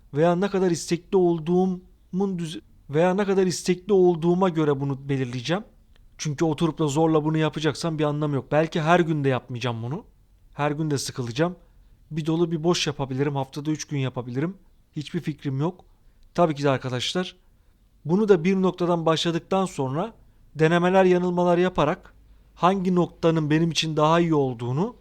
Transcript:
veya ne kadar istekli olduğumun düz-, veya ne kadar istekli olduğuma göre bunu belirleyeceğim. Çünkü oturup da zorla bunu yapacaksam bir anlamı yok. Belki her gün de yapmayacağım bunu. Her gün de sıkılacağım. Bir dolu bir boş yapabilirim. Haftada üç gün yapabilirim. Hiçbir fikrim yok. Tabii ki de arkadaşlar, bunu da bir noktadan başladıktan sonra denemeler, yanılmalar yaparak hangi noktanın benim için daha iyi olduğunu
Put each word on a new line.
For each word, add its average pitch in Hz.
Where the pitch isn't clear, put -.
veya 165
ne 190
kadar 190
istekli 170
olduğumun 180
düz-, 165
veya 175
ne 202
kadar 190
istekli 180
olduğuma 175
göre 151
bunu 139
belirleyeceğim. 131
Çünkü 151
oturup 156
da 160
zorla 156
bunu 156
yapacaksam 156
bir 151
anlamı 147
yok. 127
Belki 156
her 170
gün 156
de 135
yapmayacağım 120
bunu. 147
Her 147
gün 156
de 139
sıkılacağım. 131
Bir 151
dolu 165
bir 156
boş 170
yapabilirim. 139
Haftada 143
üç 151
gün 147
yapabilirim. 131
Hiçbir 160
fikrim 139
yok. 170
Tabii 165
ki 143
de 143
arkadaşlar, 131
bunu 190
da 180
bir 190
noktadan 175
başladıktan 165
sonra 151
denemeler, 175
yanılmalar 180
yaparak 175
hangi 185
noktanın 160
benim 160
için 156
daha 156
iyi 170
olduğunu 131